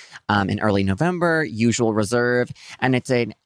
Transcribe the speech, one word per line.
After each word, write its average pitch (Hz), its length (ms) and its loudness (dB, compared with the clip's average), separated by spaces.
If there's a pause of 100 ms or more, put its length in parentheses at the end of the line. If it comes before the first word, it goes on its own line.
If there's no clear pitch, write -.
(280)
um, 101 220 2
in 101 80 0
early 101 240 2
November, 160 600 0
Usual 113 500 0
Reserve, 120 560 0 (300)
and 127 160 2
it's 123 140 -4
an 120 240 0 (120)